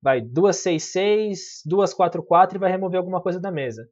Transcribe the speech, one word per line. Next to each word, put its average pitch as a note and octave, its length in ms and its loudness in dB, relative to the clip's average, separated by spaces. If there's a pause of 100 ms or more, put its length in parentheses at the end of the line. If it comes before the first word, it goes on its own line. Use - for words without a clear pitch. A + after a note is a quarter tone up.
vai, C3 180 2
duas D3+ 380 2
seis D#3+ 340 -2
seis, G#3 720 -2
duas F#3+ 280 0
quatro E3+ 280 0
quatro F#3 360 4
e - 20 -6
vai F#3+ 100 0
remover F#3 280 -2
alguma F3+ 240 -4
coisa F#3 180 -4
da F#3+ 100 -6
mesa. B2 420 -6